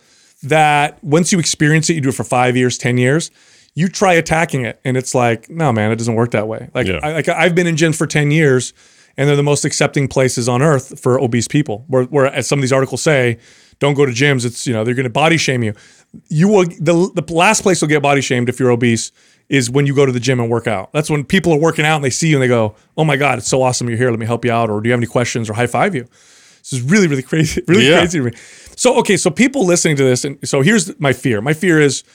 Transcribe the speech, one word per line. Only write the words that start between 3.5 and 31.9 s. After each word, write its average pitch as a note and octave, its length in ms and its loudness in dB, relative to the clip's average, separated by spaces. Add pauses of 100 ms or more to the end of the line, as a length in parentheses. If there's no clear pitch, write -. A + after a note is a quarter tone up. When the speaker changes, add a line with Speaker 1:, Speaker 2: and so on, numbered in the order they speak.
Speaker 1:
you F3 140 -2
try F#3 260 2
attacking D#3+ 500 0
it, A2+ 200 -8
and B2+ 120 -2
it's B2+ 180 -4
like, A#2 360 0
"No, D#3+ 220 -2
man, G#2+ 200 0
it A2+ 40 -2
doesn't A#2 180 -2
work A#2+ 160 0
that G#2+ 180 -2
way." A2+ 260 -10
Like, B2+ 120 -2
Speaker 2:
Yeah. F2+ 160 -2
Speaker 1:
I, D3+ 120 -4
like, D#3 140 -4
I've E3+ 260 2
been F3 120 2
in E3 100 -2
gyms D#3 200 0
for D#3+ 100 -2
ten D3 240 0
years, C#3 420 2 (440)
and C#3 120 0
they're C#3+ 80 2
the C#3+ 60 2
most C#3+ 220 0
accepting C#3+ 440 -2
places B2+ 400 0
on B2 140 0
earth D3 380 0
for B2+ 200 0
obese A#2+ 280 -2
people, B2+ 400 -4
where, B2+ 160 0
where, C3+ 220 0
as C#3 200 -4
some C#3+ 120 0
of C#3 40 0
these B2+ 100 0
articles C3+ 300 -2
say, B2+ 360 2 (420)
"Don't C#3+ 140 0
go C#3 120 2
to B2 60 -2
gyms. C3 340 0
It's, - 200 -8
you B2+ 60 -2
know, A2 120 0
they're B2 100 0
gonna B2+ 160 -4
body D#3 260 2
shame B2+ 260 -2
you." G#2+ 120 -4 (540)
You E3 200 2
will, G3 160 4
the, F3 580 -2
the E3+ 100 -10
last F#3+ 300 2
place F#3+ 180 2
you'll E3+ 80 -2
get D3 140 0
body C#3+ 180 2
shamed B2 280 -2
if A#2+ 100 -4
you're B2 140 2
obese A#2 400 0 (360)
is B2+ 220 0
when C#3+ 160 2
you C#3 80 -2
go C#3 100 4
to C3 60 2
the B2 80 -2
gym B2 220 -2
and A#2 100 -2
work A#2 160 -2
out. G2+ 260 -6
That's D3+ 160 -2
when D3 140 -2
people E3+ 300 0
are D3 60 2
working D#3 260 0
out D#3 120 2
and C#3+ 80 -4
they C3 60 0
see E3 200 -2
you D3 60 2
and C3 60 2
they B2+ 60 2
go, A2+ 260 0 (220)
"Oh D#3 80 0
my C#3 120 0
God, C3 220 0
it's - 80 -10
so C3 160 0
awesome B2+ 260 -2
you're A#2 100 -4
here. B2+ 120 2
Let A2+ 80 -2
me A2+ 80 -8
help A#2 180 -4
you A#2 60 0
out." A#2 200 0
Or, G#2 100 -2
"Do A2+ 80 -4
you A#2+ 40 2
have B2 60 2
any A#2 80 -2
questions?" A#2+ 420 -4
Or, G#2+ 40 -4
"High A#2+ 160 -2
five E3 260 -2
you." A#2+ 100 -8 (580)
This - 120 -14
is B2+ 80 -4
really, F#3 240 2
really C#3 160 -2
crazy, D#3+ 420 -2
<laughs> - 40 -12
really G3+ 200 4
Speaker 2:
Yeah. E3 120 4
Speaker 1:
crazy E3+ 180 0
to C3 60 0
me. A#2+ 80 -2 (420)
So, B3+ 240 2
okay, F#3+ 180 2
so E3 140 0
people B3 340 0
listening E3+ 320 0
to C#3 80 0
this, B2+ 200 2
and C#3 120 -8 (100)
so C#3 160 0
here's G#3 360 2
my C#3 140 2
fear. A#2+ 280 -2
My C#3+ 140 0
fear D#3 260 2
is C#3+ 220 2 (120)